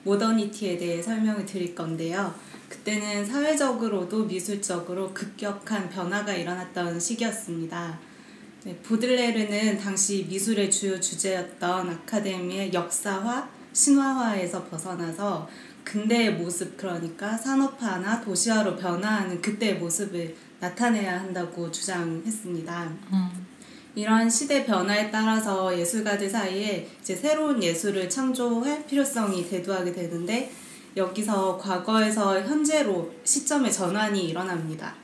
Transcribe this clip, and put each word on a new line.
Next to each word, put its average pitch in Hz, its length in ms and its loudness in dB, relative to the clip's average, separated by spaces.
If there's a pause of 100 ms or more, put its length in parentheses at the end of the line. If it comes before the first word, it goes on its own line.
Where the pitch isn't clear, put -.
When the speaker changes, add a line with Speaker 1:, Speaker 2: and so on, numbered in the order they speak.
Speaker 1:
모더니티에 208 720 2
대해 170 240 -2
설명을 220 460 0
드릴 175 260 -4
건데요. 165 580 -2 (380)
그때는 208 560 -2
사회적으로도 226 1000 2
미술적으로 185 840 -4
급격한 202 800 -4
변화가 190 460 -2
일어났던 175 640 -4
시기였습니다. 170 1000 -4 (640)
네, 185 200 -8
보들레르는 220 960 2
당시 190 500 0
미술의 202 400 2
주요 190 300 0
주제였던 180 880 -2
아카데미의 190 840 -2
역사화, 202 800 -2 (240)
신화화에서 233 920 4
벗어나서 170 840 -4 (340)
근대의 220 520 2
모습, 175 420 -4
그러니까 175 580 -4
산업화나 226 840 0
도시화로 208 540 2
변화하는 185 680 0
그때의 208 380 0
모습을 170 560 -4 (240)
나타내야 190 640 0
한다고 175 500 -4
주장했습니다. 170 1200 -4 (200)
Speaker 2:
음. 185 420 0 (420)
Speaker 1:
이러한 220 320 4
시대 277 380 2
변화에 208 460 2
따라서 214 680 2
예술가들 202 500 0
사이에 196 640 -2 (100)
이제 - 160 -4
새로운 294 460 2
예술을 185 480 2
창조할 254 800 0
필요성이 214 600 2
대두하게 180 460 -2
되는데, 175 560 -2 (480)
여기서 190 640 2
과거에서 202 800 2
현재로 277 720 2 (100)
시점의 269 480 2
전환이 196 580 2
일어납니다. 165 760 -4